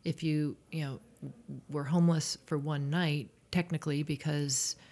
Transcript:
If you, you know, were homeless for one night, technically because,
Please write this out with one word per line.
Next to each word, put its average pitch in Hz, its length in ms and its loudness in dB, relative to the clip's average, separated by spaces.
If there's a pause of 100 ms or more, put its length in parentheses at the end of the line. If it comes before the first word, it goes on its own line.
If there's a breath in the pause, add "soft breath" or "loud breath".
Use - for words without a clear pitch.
If 160 220 -4
you, 151 320 0 (160)
you 160 120 -4
know, 135 160 -8 (720)
were 143 140 -4
homeless 165 520 4 (100)
for 156 120 0
one 143 320 -2
night, 151 400 0 (220)
technically 156 500 0
because, 147 720 -2 (160 loud breath)